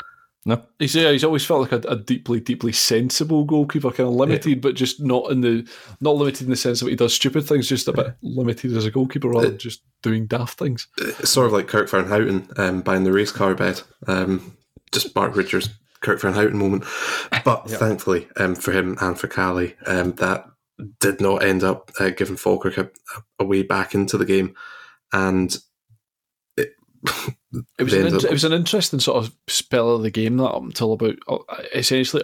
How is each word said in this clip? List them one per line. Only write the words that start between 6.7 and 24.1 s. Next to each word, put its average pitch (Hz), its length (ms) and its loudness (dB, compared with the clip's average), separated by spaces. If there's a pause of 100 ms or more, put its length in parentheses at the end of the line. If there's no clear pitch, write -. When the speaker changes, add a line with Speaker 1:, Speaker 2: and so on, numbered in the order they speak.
Speaker 2:
that 123 80 -2
he 135 60 -2
does 117 200 2
stupid 147 320 0
things, 135 200 2
just 127 200 -2
a 139 60 0
bit 120 280 -2
limited 120 560 -2
as 110 80 0
a 107 60 -2
goalkeeper 131 380 0
rather 117 180 4
than 101 80 -2
Speaker 3:
It 107 40 -12
Speaker 2:
just - 220 -12 (220)
doing 110 240 0
daft 120 320 -4
things. 123 280 -4 (120)
Speaker 3:
It's - 320 -4
sort 127 160 4
of 110 60 0
like 98 140 2
Kirk 107 220 2
Van 92 160 2
Houten, 98 420 0 (100)
um, 92 240 0
buying 95 240 2
the 95 80 2
race 104 180 2
car 95 240 0
bed. 95 260 -2 (240)
Um, 92 500 -2 (360)
just - 240 -2
Mark 98 200 0
Richards, 95 340 0 (320)
Kirk - 200 0
Van 95 120 0
Houten 104 260 2
moment. 98 240 0 (600)
But 120 240 2
Speaker 1:
Yeah. 110 100 -6
Speaker 3:
thankfully, 98 500 0 (100)
um, 92 160 2
for - 180 -4
him 92 300 0
and 90 180 -2
for - 80 -4
Cali, 90 480 -2 (120)
um, 90 300 0
that 92 280 0 (540)
did 98 220 0
not 98 220 2
end 95 200 2
up, 92 260 -2 (100)
uh, 95 120 0
giving 90 260 -4
Falkirk 98 400 0
a, 92 140 -4 (480)
a 98 60 0
way 98 180 2
back 95 320 -2
into 98 200 0